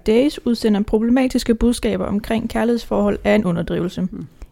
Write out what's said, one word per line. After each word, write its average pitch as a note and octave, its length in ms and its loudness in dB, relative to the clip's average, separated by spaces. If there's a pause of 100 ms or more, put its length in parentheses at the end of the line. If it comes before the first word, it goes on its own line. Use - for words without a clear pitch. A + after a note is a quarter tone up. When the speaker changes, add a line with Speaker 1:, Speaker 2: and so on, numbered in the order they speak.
Speaker 1:
Days B3 400 2
udsender A3 360 2
problematiske A#3+ 720 2
budskaber A3+ 520 0
omkring A3+ 440 -2
kærlighedsforhold A3 760 0
er G3+ 100 4
en G#3+ 100 2
underdrivelse. F3 580 -2
Speaker 2:
Mm. F#3 240 -6 (240)